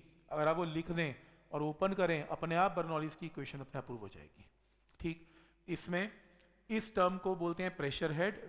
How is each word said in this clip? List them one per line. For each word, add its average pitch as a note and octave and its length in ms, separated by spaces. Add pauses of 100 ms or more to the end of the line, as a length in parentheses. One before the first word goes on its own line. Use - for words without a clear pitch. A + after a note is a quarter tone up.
(320)
अगर D3+ 160
आप D#3+ 100
वो F3+ 80
लिख E3 280
दें D#3+ 200 (380)
और D3 120
ओपन D#3 300
करें, E3+ 300
अपने E3 340
आप F#3 180
बर्नौलीज D#3+ 400
की F3 100
इक्वेशन C#3+ 340
अपने C3+ 180
आप B2+ 80
prove A#2+ 140
हो G2+ 100
जाएगी। D#2+ 360 (540)
ठीक, E3 280 (400)
इसमें F3 440 (580)
इस A3 260
term F#3 240
को F#3+ 160
बोलते E3+ 280
हैं F3+ 140
pressure C#3+ 360
head, F#3+ 360